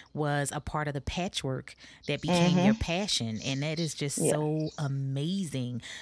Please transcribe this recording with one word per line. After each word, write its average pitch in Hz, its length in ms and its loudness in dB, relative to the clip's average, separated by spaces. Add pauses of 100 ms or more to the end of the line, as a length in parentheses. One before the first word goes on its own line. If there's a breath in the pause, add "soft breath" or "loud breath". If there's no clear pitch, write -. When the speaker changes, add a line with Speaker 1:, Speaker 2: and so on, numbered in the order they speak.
(140 loud breath)
Speaker 1:
was 147 380 0
a 151 80 -6
part 151 280 -2
of 143 60 -2
the 139 60 -4
patchwork 135 760 -4 (320 soft breath)
that 147 140 -2
became 175 400 6
your 208 140 6
Speaker 2:
Mm-hmm. - 20 4
Speaker 1:
passion. 165 680 -2
And 135 180 -2
that 156 180 -2
is 160 140 -2
just 143 240 -2
Speaker 2:
Yeah. 151 100 2
Speaker 1:
so 151 500 0
amazing 139 1040 -2 (200 loud breath)